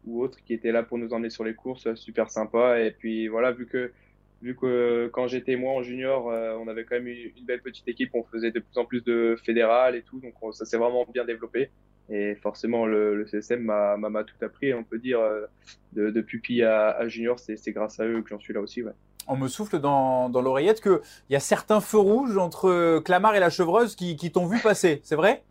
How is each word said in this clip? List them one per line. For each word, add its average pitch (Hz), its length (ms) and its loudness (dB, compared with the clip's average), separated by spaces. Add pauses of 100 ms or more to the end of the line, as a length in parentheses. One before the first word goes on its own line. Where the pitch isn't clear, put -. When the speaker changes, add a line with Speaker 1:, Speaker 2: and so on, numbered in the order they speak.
Speaker 1:
ou 117 160 -6
autres 131 240 -4
qui 120 80 -6
étaient 113 180 -2
là 117 120 2
pour 117 160 -8
nous 117 120 -8
emmener 113 200 -4
sur 113 120 -10
les 110 120 -6
courses, 127 320 -10
euh, 113 80 -4
super 113 340 -4
sympa. 117 520 2
Et 110 100 0
puis 113 380 -6
voilà, 120 240 0
vu 120 120 -10
que, 123 260 -6 (520)
vu 127 120 -8
que, 131 120 -4
euh, 120 420 2
quand 127 180 -4
j'étais 127 280 -2
moi 127 180 -2
en 131 80 -2
junior, 127 480 -4
euh, 113 320 -4
on 113 60 -10
avait 113 160 -8
quand 120 120 -6
même 123 120 -4
eu 120 280 -14
une 123 100 -20
belle 123 160 -6
petite - 260 -14
équipe. 123 260 -4
On 117 120 -2
faisait 113 260 -4
de 117 80 -4
plus - 180 -8
en 120 80 -2
plus 120 180 -6
de 117 400 2
fédérales 117 520 2
et 117 80 -10
tout. 131 160 -16
Donc 127 140 -18 (100)
on, 110 80 -8
ça 107 140 -12
s'est 113 120 -4
vraiment 120 340 0
bien 120 140 -4
développé. 117 460 -4 (380)
Et 104 260 -2
forcément, 113 500 -2
le, 107 320 2
le 107 100 -4
C 107 120 -6
S - 120 -6
M 120 120 -2
m'a, 104 340 2
m'a, 107 120 -4
m'a 107 140 -4
tout - 180 -14
appris, 135 320 -4
on 117 120 -4
peut 117 120 -10
dire, 123 220 -2
euh, 107 260 0 (460)
de, 107 180 0
de 110 120 0
pupille 117 420 -2
à, 107 280 4
à 117 180 -2
junior. 117 280 -4
C'est, 107 200 -10
c'est 107 160 -10
grâce 107 260 -6
à 113 60 0
eux 113 160 -2
que - 80 -12
j'en 107 100 -12
suis - 140 -14
là 107 80 -4
aussi, 104 200 -8
ouais. 110 120 -10 (340)
Speaker 2:
On 131 80 -2
me 131 140 -2
souffle 208 300 -4
dans, 131 500 0
dans 123 120 0
l'oreillette 139 380 2
qu'il 185 220 4 (280)
y 135 60 2
a 139 60 2
certains 214 400 2
feux 214 160 2
rouges 214 400 4
entre 175 680 4
Clamart 190 320 4
et 202 60 6
la 175 80 6
Chevreuse 185 480 2
qui, 175 180 -4
qui 170 160 -6
t'ont 180 140 2
vu 202 120 0
passer, 185 460 4
c'est 151 140 -2
vrai ? 208 340 4